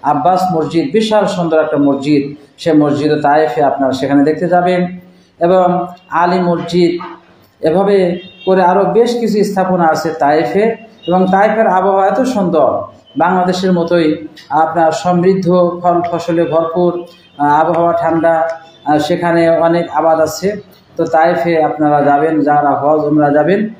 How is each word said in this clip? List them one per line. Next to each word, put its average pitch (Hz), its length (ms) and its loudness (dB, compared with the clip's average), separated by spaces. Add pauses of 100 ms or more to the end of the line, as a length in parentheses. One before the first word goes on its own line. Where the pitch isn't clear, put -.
আব্বাস 151 420 0 (100)
মসজিদ, 151 380 -2
বিশাল 214 340 0
সুন্দর 165 340 -2
একটা 151 180 -2
মসজিদ, 143 580 0 (220)
সে 160 160 -2
মসজিদও 147 480 2
তায়েফে, 147 420 2
আপনারা 135 280 0
সেখানে 139 320 0
দেখতে 156 240 0
যাবেন। 180 400 0 (520)
এবং 180 460 2 (240)
আলী 180 300 0
মসজিদ, 175 840 -2 (440)
এভাবে 185 540 0 (260)
করে 190 180 2
আরও 185 220 2
বেশ 233 340 0
কিছু 202 240 0
স্থাপনা 180 420 0
আছে 156 280 0
তায়েফে। 160 600 0 (320)
এবং 185 240 2
তায়েফের 214 360 2
আবহাওয়া 190 400 2
এত 214 140 0
সুন্দর, 175 600 0 (360)
বাংলাদেশের 180 560 0
মতোই 170 540 0 (220)
আপনার 160 420 0
সমৃদ্ধ 180 800 0 (140)
ফল 175 180 2 (100)
ফসলে 170 320 -2
ভরপুর, 175 600 -2 (340)
আহ, 143 100 0
আবহাওয়া 165 460 2
ঠান্ডা, 165 540 0 (380)
আহ, 151 140 0
সেখানে 170 500 0
অনেক 170 400 0
আবাদ 160 300 0
আছে। 180 420 -4 (360)
তো 165 80 0
তায়েফে 170 580 0
আপনারা 147 380 0
যাবেন, 147 400 0
যারা 143 300 2
হজ 147 340 0
উমরা 147 240 2
যাবেন 170 400 0 (100)